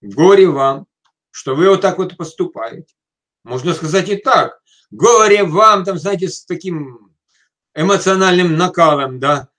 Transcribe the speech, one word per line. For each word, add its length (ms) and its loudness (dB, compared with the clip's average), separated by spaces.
Горе 480 4
вам, 380 -2
что 240 -10
вы 140 2
вот 120 4
так 180 -2
вот 180 -8
поступаете. 760 -12
Можно 300 -6
сказать 340 -4
и 80 -4
так. 440 -2
Горе 540 2
вам, 400 2
там, 140 -6
знаете, 300 -6
с 160 -12
таким 680 -12
эмоциональным 840 2
накалом, 600 0
да. 300 -4